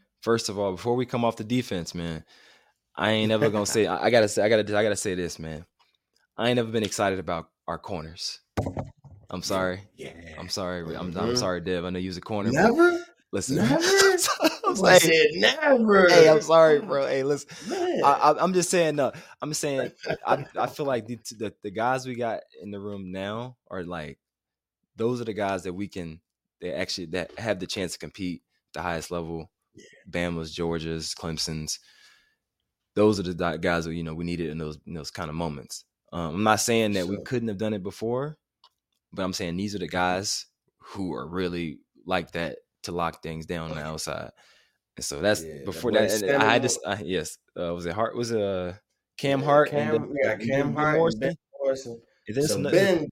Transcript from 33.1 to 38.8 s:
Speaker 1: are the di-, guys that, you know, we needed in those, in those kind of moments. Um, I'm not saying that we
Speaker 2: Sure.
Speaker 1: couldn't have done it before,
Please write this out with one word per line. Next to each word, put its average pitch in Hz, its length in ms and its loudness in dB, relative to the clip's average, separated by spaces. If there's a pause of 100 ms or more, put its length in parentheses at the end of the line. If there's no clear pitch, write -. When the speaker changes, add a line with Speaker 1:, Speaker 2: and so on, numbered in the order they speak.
Speaker 1:
are - 40 -2
the 87 100 -4
di-, 85 240 -2
guys 85 260 0
that, 82 100 -6
you 85 80 -4
know, 80 120 -8
we 85 100 -6
needed 85 260 -4
in 80 80 -8
those, 76 280 -8
in 85 80 -12
those 76 160 -10
kind 80 200 -8
of 78 60 -6
moments. 73 480 -6 (280)
Um, 82 240 -4
I'm 101 60 -2
not 107 180 4
saying 113 340 2
that 90 140 0
we 101 80 -4
Speaker 2:
Sure. 95 80 -10
Speaker 1:
couldn't 117 240 -4
have 98 100 -6
done 110 160 -2
it 95 80 -6
before, 120 540 -6 (760)